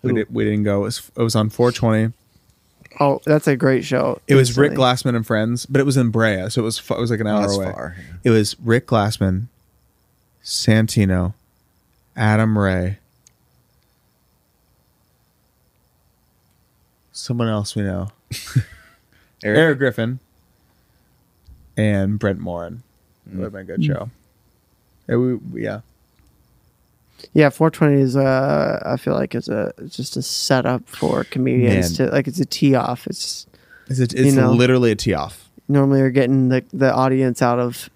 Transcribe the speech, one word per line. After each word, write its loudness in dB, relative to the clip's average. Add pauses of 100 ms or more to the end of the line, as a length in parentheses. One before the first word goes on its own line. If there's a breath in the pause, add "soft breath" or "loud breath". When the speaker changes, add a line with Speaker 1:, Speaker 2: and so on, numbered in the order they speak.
Speaker 1:
We -2
Speaker 2:
Who? 0
Speaker 1:
di-, -8
we -2
didn't 0
go. 0
It -2
was, -8
it -2
was 0
on 2
four 2
twenty. 0 (880)
Speaker 2:
Oh, 2
that's 2
a 2
great 2
show. -2
Speaker 1:
It 4
was 4
Rick 4
Speaker 2:
Instantly. 2
Speaker 1:
Glassman 0
and -4
friends, -2
but 0
it 2
was 0
in 2
Brea, 0
so -2
it -2
was -4
fu-, -6
it -6
was, -2
like, -2
an -2
Speaker 3:
Oh, 0
Speaker 1:
hour 2
Speaker 3:
that's 0
Speaker 1:
away. -4
Speaker 3:
far, -10
yeah. -18 (200)
Speaker 1:
It 2
was 2
Rick 0
Glassman, 0 (960)
Santino, 0 (840)
Adam 2
Ray, 0 (4000)
someone -4
else -4
we -4
know, -6 (220)
<laughs> -10 (880 loud breath)
Speaker 3:
Eric? 2
Speaker 1:
Eric 4
Griffin, -2 (1600)
and 0
Brent -2
Morin. -10 (440)
It -16
Speaker 3:
Mm. -8
Speaker 1:
would've -8
been -14
a -16
good -6
Speaker 2:
Mm. 0
Speaker 1:
show. -4 (1000)
Yeah, -2
we, 0
we, -10
yeah. -8 (1500 loud breath)
Speaker 2:
Yeah, 6
four 0
twenty 2
is, 0
uh, 0
I -4
feel -4
like -4
it's -6
a, -4
it's -16
just -10
a -4
setup -2
for -2
comedians 0
Speaker 1:
Man. 2
Speaker 2:
to, -4
like, 0
it's -8
a 0
tee 2
off. -2
It's -10 (420 soft breath)
Speaker 1:
It's -4
a, 4
it's -2
Speaker 2:
you 4
know, 4
Speaker 1:
literally 4
a 2
tee -2
off. -8 (180)
Speaker 2:
normally 4
you're 2
getting 2
the, 2
the 2
audience 0
out 2
of -6